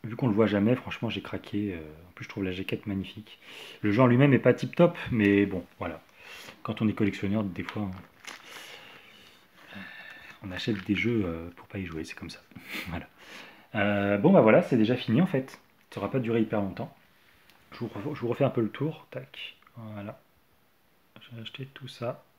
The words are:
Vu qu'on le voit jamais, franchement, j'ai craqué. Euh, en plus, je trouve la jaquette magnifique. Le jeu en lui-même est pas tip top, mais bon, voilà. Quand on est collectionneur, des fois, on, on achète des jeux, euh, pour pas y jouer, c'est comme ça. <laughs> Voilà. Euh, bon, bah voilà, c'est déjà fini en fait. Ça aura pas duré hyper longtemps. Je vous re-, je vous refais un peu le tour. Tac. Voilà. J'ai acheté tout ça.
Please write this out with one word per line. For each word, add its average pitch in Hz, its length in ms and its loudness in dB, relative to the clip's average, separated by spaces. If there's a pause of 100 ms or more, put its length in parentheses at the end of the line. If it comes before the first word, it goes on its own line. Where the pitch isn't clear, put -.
Vu 110 120 -10
qu'on 135 120 0
le 101 60 2
voit 110 120 4
jamais, 104 300 2
franchement, - 340 -8
j'ai 95 100 -6
craqué. 101 540 -6
Euh, 82 40 -10 (300)
en - 60 -20
plus, - 100 -14
je - 60 -16
trouve 98 140 -4
la 92 80 -4
jaquette - 340 -6
magnifique. 98 520 -8 (440)
Le 104 100 2
jeu 120 100 6
en 127 40 10
lui-même 131 260 6
est 117 60 6
pas 123 160 6
tip - 200 -6
top, 170 220 4 (140)
mais 101 360 6
bon, 92 180 -6 (140)
voilà. 82 220 -8 (640)
Quand - 200 -6
on 110 60 4
est 98 40 2
collectionneur, 101 520 0
des 95 180 -6
fois, 107 200 -8 (2500)
on, 101 60 -10
on 92 40 -10
achète 98 340 -4
des 104 80 2
jeux, 107 300 0
euh, 82 320 -6
pour - 120 -20
pas 101 100 -10
y 95 80 -6
jouer, 80 180 -8
c'est - 100 -14
comme 85 160 -12
ça. - 100 -18 (240)
<laughs> - 240 -12
Voilà. - 180 -8 (680)
Euh, 101 440 2
bon, 156 140 6
bah 175 80 10
voilà, 120 220 8
c'est 135 140 2
déjà 110 200 4
fini 123 260 2
en 185 40 4
fait. - 340 -4 (300)
Ça 101 100 -10
aura 98 100 -4
pas 135 80 -2
duré 117 220 2
hyper 107 200 0
longtemps. 98 340 -6 (800)
Je - 60 -18
vous 120 80 -8
re-, 107 280 -8
je - 60 -12
vous 120 80 -2
refais 120 160 0
un 127 60 2
peu 123 120 -2
le 107 60 0
tour. - 420 -6
Tac. - 460 -14 (200)
Voilà. 107 440 -14 (1000)
J'ai 117 200 -18
acheté 135 340 -14
tout 123 140 -16
ça. - 360 -8 (140)